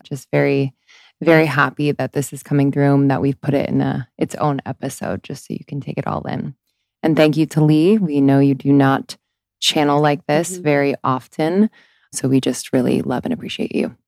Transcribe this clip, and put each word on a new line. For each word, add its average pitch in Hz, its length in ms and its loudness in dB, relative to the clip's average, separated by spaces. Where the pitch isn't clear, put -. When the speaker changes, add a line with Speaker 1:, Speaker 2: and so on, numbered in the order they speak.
Speaker 1:
Just - 280 -12
very, 139 420 0
very 160 240 4
happy 143 460 0
that 131 220 -4
this 143 200 -4
is 143 100 -14
coming 143 280 0
through 143 240 2
and 139 160 4
that 127 100 0
we've 139 200 -2
put 143 120 -2
it 139 160 -2
in 135 120 0
a, 135 260 -4
its - 180 -4
own 143 300 -2
episode 110 580 -8
just - 240 -14
so - 60 -8
you - 120 -10
can 143 160 -10
take - 160 -8
it - 100 -6
all - 200 -6
in. 143 280 -8
And 156 120 2
thank 156 220 4
you 156 100 2
to 151 160 0
Lee. 156 340 4
We 147 240 0
know 139 180 4
you 139 160 4
do 139 180 0
not 135 440 2
channel 147 420 0
like 147 260 0
this 170 260 0
Speaker 2:
Mm-hmm. 180 100 -12
Speaker 1:
very 143 400 0
often. 160 680 0
So - 140 -4
we 131 120 4
just - 320 -4
really 131 300 0
love 127 240 -6
and - 80 -4
appreciate - 420 -8
you. - 200 -4